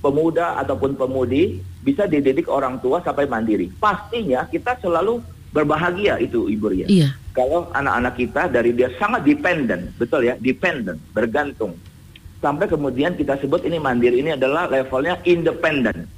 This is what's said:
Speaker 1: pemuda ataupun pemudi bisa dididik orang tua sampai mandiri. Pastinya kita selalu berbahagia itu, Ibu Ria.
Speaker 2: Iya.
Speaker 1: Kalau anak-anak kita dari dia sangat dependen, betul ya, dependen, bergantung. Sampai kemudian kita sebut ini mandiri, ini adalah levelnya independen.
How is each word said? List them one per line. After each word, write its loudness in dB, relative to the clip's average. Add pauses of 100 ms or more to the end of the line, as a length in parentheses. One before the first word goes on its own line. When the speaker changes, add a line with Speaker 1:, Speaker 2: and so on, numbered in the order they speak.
Speaker 1:
pemuda 2
ataupun -2
pemudi 0 (220)
bisa 2
dididik 2
orang -2
tua 2
sampai -2
mandiri. 0
Pastinya 0
kita -2
selalu 0 (320)
berbahagia 0
itu, 0
Ibu -2
Ria. 0
Speaker 2:
Iya. 6 (160)
Speaker 1:
Kalau 0
anak-anak 0
kita 0
dari 2
dia 2
sangat 0
dependen, 2
betul 0
ya, 0
dependen, -2 (160)
bergantung. -2 (640)
Sampai 0
kemudian 0
kita -2
sebut 0
ini -2
mandiri, 2
ini 0
adalah 0
levelnya 0
independen. 0